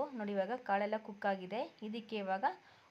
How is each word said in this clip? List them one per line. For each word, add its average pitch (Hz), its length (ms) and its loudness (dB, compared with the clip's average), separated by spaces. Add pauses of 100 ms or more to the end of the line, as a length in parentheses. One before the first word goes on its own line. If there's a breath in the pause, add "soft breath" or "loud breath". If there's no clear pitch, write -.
(180)
ನೋಡಿ, 208 180 -2
ಇವಾಗ 196 200 2 (140)
ಕಾಳೆಲ್ಲ 208 280 4 (100)
ಕುಕ್ 208 240 -4
ಆಗಿದೆ. 190 300 -2 (260)
ಇದಕ್ಕೆ 220 360 -4
ಇವಾಗ 190 220 2 (460 loud breath)